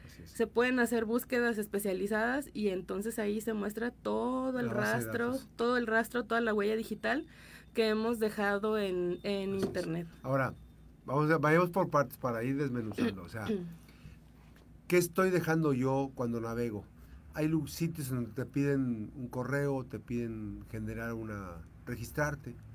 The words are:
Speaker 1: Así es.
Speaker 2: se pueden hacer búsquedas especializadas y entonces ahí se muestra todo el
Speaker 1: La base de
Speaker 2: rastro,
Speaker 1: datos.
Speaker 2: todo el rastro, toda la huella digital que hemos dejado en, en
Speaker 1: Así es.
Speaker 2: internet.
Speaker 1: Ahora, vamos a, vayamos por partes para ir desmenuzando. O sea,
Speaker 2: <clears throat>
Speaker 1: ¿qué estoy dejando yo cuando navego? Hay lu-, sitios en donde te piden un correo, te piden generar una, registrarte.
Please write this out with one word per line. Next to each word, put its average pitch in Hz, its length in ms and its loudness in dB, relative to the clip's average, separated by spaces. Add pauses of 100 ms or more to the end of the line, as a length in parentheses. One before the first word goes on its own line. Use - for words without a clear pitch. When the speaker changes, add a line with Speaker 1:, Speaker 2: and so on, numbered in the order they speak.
Speaker 1:
Así - 160 -18
es. - 80 -16
Speaker 2:
se 226 160 0
pueden 247 320 2
hacer 233 260 4
búsquedas 240 540 2
especializadas 208 960 0
y 208 140 0
entonces 190 500 -2
ahí 214 240 0
se 226 100 -2
muestra 214 380 -2
todo 254 680 -2
el 240 80 0
Speaker 1:
La 208 40 -2
base 208 200 2
de 233 120 0
Speaker 2:
rastro, 233 280 0
Speaker 1:
datos. 262 240 -6
Speaker 2:
todo 240 200 2
el 247 100 2
rastro, 226 380 2
toda 226 160 2
la 226 140 2
huella 214 220 2
digital 226 500 -2 (480)
que 220 140 4
hemos 220 300 2
dejado 214 600 2
en, 180 440 0
en 196 280 0
Speaker 1:
Así 196 80 0
es. 190 80 2
Speaker 2:
internet. 170 400 -2 (160)
Speaker 1:
Ahora, 131 320 2 (500)
vamos 151 260 2
a, 165 60 8
vayamos 160 320 6
por 175 220 2
partes 139 260 2
para 117 260 0
ir 135 140 0
desmenuzando. 139 680 0
O - 60 -12
sea, - 180 -6
Speaker 2:
<clears throat> - 1400 -10
Speaker 1:
¿qué 175 100 4
estoy 180 320 4
dejando 160 420 4
yo 135 420 2
cuando 117 260 -2
navego? 113 440 -4 (500)
Hay 156 140 0
lu-, 160 180 2
sitios 165 440 -4
en 131 60 -2
donde 120 160 -4
te 123 140 -4
piden 131 680 0
un 123 140 -8
correo, 135 560 -2
te 117 140 -8
piden 110 720 -6
generar 110 440 -6
una, 101 440 -8 (280)
registrarte. 123 680 -4 (180)